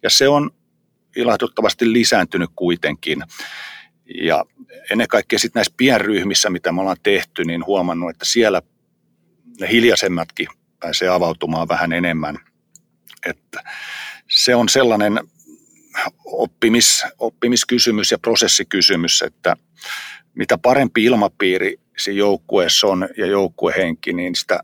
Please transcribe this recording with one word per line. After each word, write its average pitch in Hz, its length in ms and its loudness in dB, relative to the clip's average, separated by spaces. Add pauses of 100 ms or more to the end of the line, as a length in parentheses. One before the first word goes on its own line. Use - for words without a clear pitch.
Ja 113 60 0
se - 180 4
on 147 240 4 (640)
ilahduttavasti 113 760 0
lisääntynyt 95 600 2
kuitenkin. 76 680 -4 (960)
Ja 80 240 0 (460)
ennen 117 160 0
kaikkea 107 320 0
sit - 160 -4
näissä 110 220 0
pienryhmissä, 104 720 2
mitä 87 220 -4
me 87 100 -2
ollaan 95 220 -2
tehty, 95 420 -2
niin 85 200 -6
huomannut, 87 440 -2
että - 160 -12
siellä 107 360 2 (1000)
ne 90 100 -6
hiljaisemmatkin 104 760 0 (320)
pääsee 85 300 -4
avautumaan 82 580 -2
vähän 82 260 -2
enemmän. 80 440 -4 (880)
Että - 380 -12 (680)
se - 260 2
on 120 140 2
sellainen 110 500 2 (1040)
oppimis-, - 840 0 (120)
oppimiskysymys 117 920 0
ja 113 80 -2
prosessikysymys, 98 1000 0
että - 340 -2 (800)
mitä - 240 -2
parempi 127 460 2
ilmapiiri 98 760 0 (180)
siinä 101 200 -4
joukkueessa 101 680 2
on 92 300 0
ja 104 80 -2
joukkuehenki, 90 880 -2
niin 90 220 -6
sitä - 280 -2